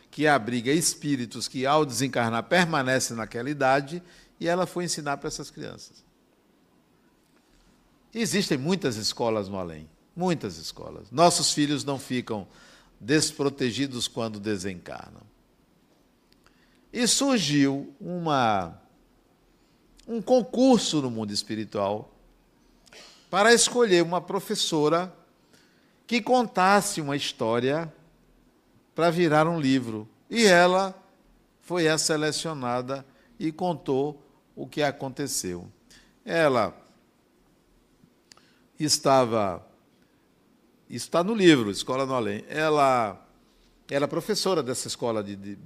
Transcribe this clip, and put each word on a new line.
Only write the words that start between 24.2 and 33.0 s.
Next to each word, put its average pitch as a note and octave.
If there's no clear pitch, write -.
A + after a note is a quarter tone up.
professora E3+
que A#3
contasse G3
uma C#3+
história C3
para E3
virar D#3+
um E3+
livro. A2+
E A3+
ela F#3
foi E3+
a D#3
selecionada C#3